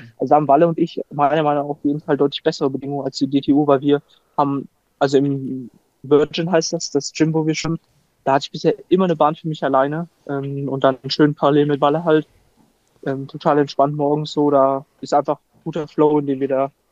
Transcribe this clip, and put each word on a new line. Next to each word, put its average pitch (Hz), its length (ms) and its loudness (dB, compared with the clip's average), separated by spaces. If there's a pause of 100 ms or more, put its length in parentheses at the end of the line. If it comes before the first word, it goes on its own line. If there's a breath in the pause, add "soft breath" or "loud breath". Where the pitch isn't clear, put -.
(200 loud breath)
Also 139 160 2
haben 151 120 4
Walle 160 220 6
und 160 80 -4
ich - 240 -4 (100)
meiner 147 320 2
Meinung 147 200 0
nach 143 60 -6
auf 143 140 -8
jeden 147 160 -2
Fall 151 160 -2
deutlich 143 280 0
bessere 156 260 -2
Bedingungen 139 360 -6
als 131 120 -8
die 139 100 -2
D 139 140 0
T 147 100 0
U, 143 160 2
weil 131 140 4
wir 143 200 0 (360 soft breath)
haben, 139 320 -2 (280)
also 139 200 2
im 135 520 -2 (340)
Virgin 151 460 2
heißt 165 220 0
das, 170 180 -6
das - 220 -4
Gym, 156 220 0
wo 156 120 -2
wir 156 80 0
schwimmen, 160 260 -4 (440)
da 135 100 0
hatte 143 120 0
ich - 60 -14
bisher 160 240 -2 (120)
immer 185 180 2
eine 170 120 0
Bahn 156 180 2
für - 120 -12
mich 156 160 -6
alleine, 143 440 0 (200)
ähm, 139 420 -6
und 135 160 -4
dann 131 120 2 (100)
schön 147 280 2
parallel 147 300 2
mit 143 160 -2
Walle 151 240 0
halt, 156 220 2 (760)
ähm, 139 220 -6
total 151 320 0
entspannt 143 360 0
morgens 151 360 -2
so, 147 180 0
da 135 360 2 (160)
ist - 120 -6
einfach 143 240 0 (280)
guter 156 220 -6
Flow, 151 320 2
in 143 80 -4
dem 135 120 -2
wir 135 80 -2
da 135 240 -2 (200)